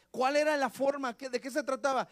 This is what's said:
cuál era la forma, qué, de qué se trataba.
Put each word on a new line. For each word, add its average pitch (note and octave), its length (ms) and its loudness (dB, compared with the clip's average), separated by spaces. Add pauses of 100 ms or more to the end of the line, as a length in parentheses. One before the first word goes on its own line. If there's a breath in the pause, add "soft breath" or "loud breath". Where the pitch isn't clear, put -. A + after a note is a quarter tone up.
(120)
cuál B3+ 240 0
era D4+ 220 4
la C4 120 0
forma, C#4 480 0
qué, C4+ 100 -12
de B3 140 -4
qué C4 80 -10
se C4+ 140 -2
trataba. C4 480 0